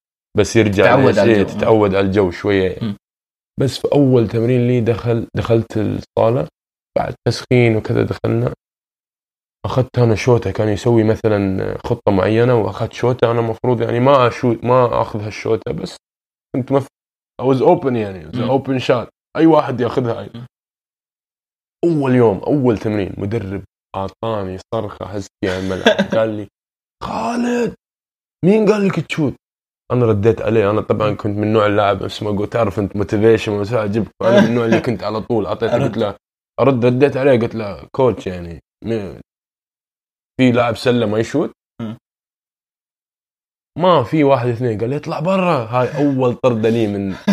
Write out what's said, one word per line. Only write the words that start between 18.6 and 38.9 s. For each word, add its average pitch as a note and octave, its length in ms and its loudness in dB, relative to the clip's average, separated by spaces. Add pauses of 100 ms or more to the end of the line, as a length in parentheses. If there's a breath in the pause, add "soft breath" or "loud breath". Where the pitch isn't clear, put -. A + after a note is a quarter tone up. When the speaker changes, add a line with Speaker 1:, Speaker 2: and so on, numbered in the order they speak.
Speaker 1:
open C3 180 -4
shot، A#2+ 260 0 (300)
أي E3 80 4
واحد C#3 360 2
ياخذها، A#2 400 -2
أي. G#2 140 -14
Speaker 2:
مم. A#2+ 100 -16 (1400)
Speaker 1:
أول C#3+ 300 2
يوم، A2+ 220 4
أول B2 400 0
تمرين، G#2 400 -4
مدرب G2 460 -6 (320)
أعطاني G2 640 -6 (160)
صرخة، G#2+ 320 -6
هزت G2 240 -10 (140)
فيها F#2 160 -2
الملعب. F#2+ 380 0
Speaker 2:
<laughs> G3 200 -2
Speaker 1:
قال A2 120 0
لي: G#2 180 -8 (560)
"خالد، A#3+ 720 -4 (680)
مين G#3 260 4
قال G3+ 160 0
لك E3 120 -2
تشوت؟" D3 360 -4 (560)
أنا B2 140 2
رديت A2 360 2
عليه، G#2+ 300 2
أنا G#2+ 100 0
طبعًا G#2+ 320 0
كنت G2+ 240 -6
من G#2+ 160 0
نوع G#2+ 120 4
اللاعب، G2+ 380 0
اسمه، G#2 340 -6
قلت: G#2 160 -4
"تعرف A2+ 260 0
أنت G2 180 -2
motivation G#2+ 500 2
ومساعد G#2 420 -2
أجيبك." G#2 220 -2 (100)
أنا G2+ 200 4
من A2 60 4
النوع A#2 180 0
اللي A#2 160 2
كنت A2 220 -4
على G#2+ 180 -4
طول G#2 240 -2
أعطيته، G#2+ 300 -2
Speaker 2:
أرد. A#2+ 80 0
Speaker 1:
قلت A2+ 140 -4
له، G#2 180 -2 (440)
أرد، A#2+ 260 2
رديت B2+ 320 2
عليه، C3 220 4
قلت A#2 160 -4
له: G2+ 400 -10
"كوتش، A#2+ 320 0
يعني، F2 320 -10 (260)
م-، G2+ 340 -6 (1160)